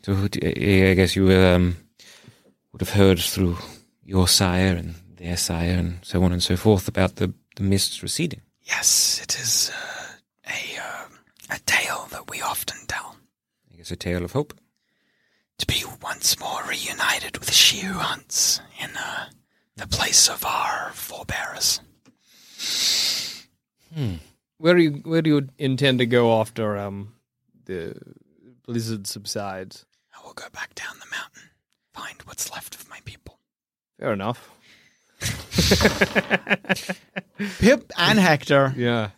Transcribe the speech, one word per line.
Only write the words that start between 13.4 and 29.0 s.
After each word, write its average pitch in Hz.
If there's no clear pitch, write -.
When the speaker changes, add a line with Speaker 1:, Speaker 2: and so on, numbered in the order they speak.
Speaker 1:
I -
guess 85
a 87
tale 87
of 87
hope. 147
Speaker 2:
To -
be -
once -
more -
reunited -
with -
she -
who 190
hunts -
in, -
uh, -
the -
place -
of -
our -
forebearers. -
Speaker 1:
Hmm. 120
Speaker 3:
Where 170
do 175
you, 156
where 165
do 160
you 143
intend 131
to 127
go 117
after, 107
um, 101
the 85
blizzard 113